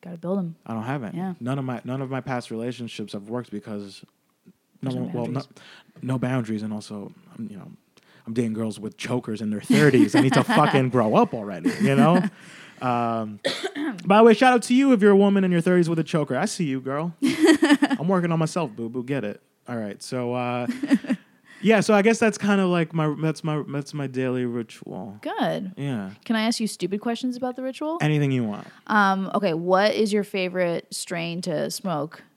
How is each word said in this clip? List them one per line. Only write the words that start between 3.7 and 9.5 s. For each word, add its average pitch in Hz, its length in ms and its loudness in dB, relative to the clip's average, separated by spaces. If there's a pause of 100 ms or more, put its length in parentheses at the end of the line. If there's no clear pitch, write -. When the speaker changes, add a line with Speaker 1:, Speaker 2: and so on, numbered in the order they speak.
Speaker 2:
no 131 100 -4
Speaker 1:
There's 123 40 -6
no 123 60 -4
Speaker 2:
one, 120 120 -8
well, 120 120 -4
no, 117 80 -6
Speaker 1:
boundaries. 131 140 -6 (540)
Speaker 2:
no 131 180 -4
boundaries, 117 440 -2
and 107 100 -6
also, 104 380 -10 (260)
I'm, 110 120 -10
you 101 80 -16
know, 90 140 -16 (540)
I'm 113 80 -8
dating 113 200 0
girls 107 260 -6
with 101 180 -10
chokers 117 440 -6
in 107 80 -4
their 104 120 -4